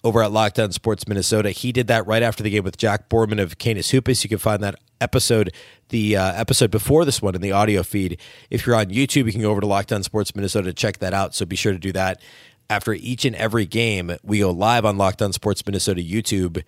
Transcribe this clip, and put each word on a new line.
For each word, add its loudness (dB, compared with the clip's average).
over 4
at 2
Locked 2
On 0
Sports -4
Minnesota. 0
He -6
did 0
that 2
right 2
after -2
the 0
game 0
with -6
Jack 0
Borman 2
of -4
Canis -2
Hoopus. 2
You -6
can 0
find 0
that -4
episode, 2
the, 0
uh, 0
episode 2
before 4
this -2
one -2
in -4
the -2
audio 4
feed. -4
If -4
you're 4
on 2
YouTube, 0
you 0
can -4
go 2
over 0
to -2
Locked 0
On -2
Sports -4
Minnesota -2
to -6
check -2
that -4
out. -2
So -4
be -8
sure 0
to -4
do -4
that. -2
After 0
each -6
and 0
every 0
game, -2
we 0
go 4
live 2
on 2
Locked 0
On 0
Sports -4
Minnesota -2
YouTube -2